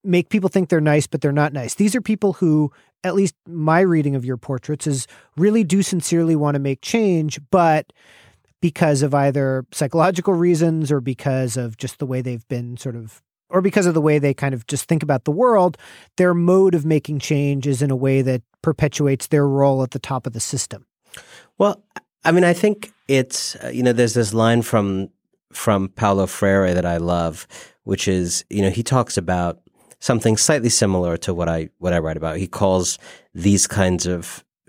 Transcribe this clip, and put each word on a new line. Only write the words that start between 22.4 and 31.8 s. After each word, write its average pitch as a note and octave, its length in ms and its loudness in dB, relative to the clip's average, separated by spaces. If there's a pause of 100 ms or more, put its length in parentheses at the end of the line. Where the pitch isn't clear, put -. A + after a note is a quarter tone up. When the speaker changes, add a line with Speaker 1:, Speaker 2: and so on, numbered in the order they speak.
Speaker 2:
I F3 100 4
think G#3 380 -2 (160)
it's, - 500 -2
uh, B2+ 140 -12
you B2 120 -4
know, B2 100 4
there's A#2 220 2
this A2 180 0
line A2+ 300 2
from, G2 480 -2 (420)
from G2 360 -2
Paulo G2 360 0
Freire G2 480 0
that F2+ 120 -2
I F2 120 -2
love, E2+ 500 -4 (360)
which G2 240 -4
is, F2+ 420 -2
you G2+ 140 -2
know, F#2+ 80 0
he G#2 120 -4
talks B2+ 340 -2
about F2 440 -4 (380)
something A2 380 2
slightly A#2+ 320 0
similar F2+ 480 0
to - 160 -4
what E2+ 160 -2
I, E2 200 -4 (100)
what F2 140 -2